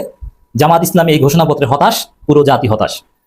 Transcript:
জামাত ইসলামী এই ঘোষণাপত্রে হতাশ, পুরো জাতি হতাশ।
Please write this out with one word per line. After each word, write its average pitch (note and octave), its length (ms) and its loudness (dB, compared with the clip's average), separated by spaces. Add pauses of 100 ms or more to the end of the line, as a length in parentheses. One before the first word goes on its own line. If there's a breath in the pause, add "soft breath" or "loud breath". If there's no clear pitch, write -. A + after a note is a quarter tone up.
(560)
জামাত E3 280 2
ইসলামী E3 280 0
এই D3+ 80 2
ঘোষণাপত্রে C#3+ 460 0
হতাশ, C#3+ 300 0 (300)
পুরো D3 180 4
জাতি C3 240 0
হতাশ। G#2+ 260 -2 (340)